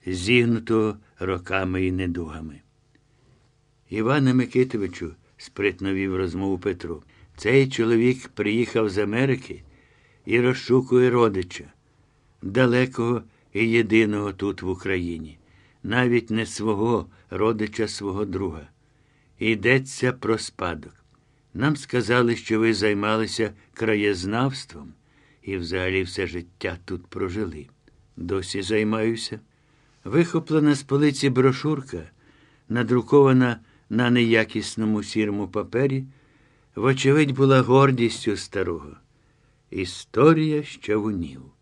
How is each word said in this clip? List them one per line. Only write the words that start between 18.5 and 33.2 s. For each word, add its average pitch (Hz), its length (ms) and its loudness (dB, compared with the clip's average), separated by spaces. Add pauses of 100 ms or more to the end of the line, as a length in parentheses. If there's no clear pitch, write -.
Йдеться 123 720 0
про 110 260 -2
спадок. - 540 -8 (640)
Нам 139 220 0
сказали, 120 600 2
що 110 220 -2
ви 110 160 2
займалися 107 800 0 (220)
краєзнавством 104 1160 -2 (500)
і 98 140 -8
взагалі 92 460 -2
все 90 240 -6
життя 90 580 -10
тут 90 220 -10
прожили». 92 600 -8 (500)
«Досі 95 460 -6
займаюся». 110 760 -2 (640)
Вихоплена 156 680 0
з 139 80 -6
полиці 139 480 0
брошурка, 131 800 0 (580)
надрукована 123 920 4 (300)